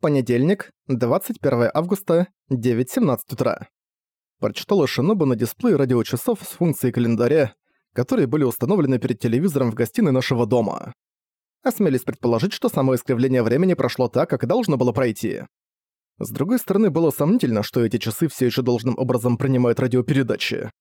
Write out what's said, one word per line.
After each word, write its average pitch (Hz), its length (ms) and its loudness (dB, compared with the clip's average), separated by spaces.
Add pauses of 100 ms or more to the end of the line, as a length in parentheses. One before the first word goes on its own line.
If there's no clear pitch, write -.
Понедельник, 135 640 0 (180)
двадцать 131 520 -2
первое 120 340 0
августа, 175 540 0 (200)
девять 123 440 -2
семнадцать 143 420 -2
утра. - 360 -4 (720)
Прочитала 135 460 0
Шинобу 175 400 0
на 131 100 2
дисплее 143 420 0
радиочасов 135 680 0
с - 60 -16
функцией 143 440 -2
календаря, 120 640 2 (360)
которые 151 360 0
были 147 160 0
установлены 135 560 0
перед 120 180 -2
телевизором 131 540 0
в - 20 -6
гостиной 135 380 0
нашего 127 340 2
дома. 113 480 -2 (680)
Осмелюсь 175 400 2
предположить, 120 500 0
что - 160 -2
само 131 240 0
искривление 127 480 0
времени 143 320 2
прошло 123 340 -2
так, 127 220 0
как 131 140 -2
и - 20 -4
должно 180 320 0
было 123 140 2
пройти. 113 500 -2 (800)
С - 100 -8
другой 190 300 -2
стороны, 196 320 2
было 160 180 2
сомнительно, 139 540 0
что - 200 0
эти 117 140 0
часы 113 300 -2
всё 131 180 -2
ещё 123 160 0
должным 123 380 0
образом 120 380 0
принимают 127 420 2
радиопередачи. 123 920 0 (120)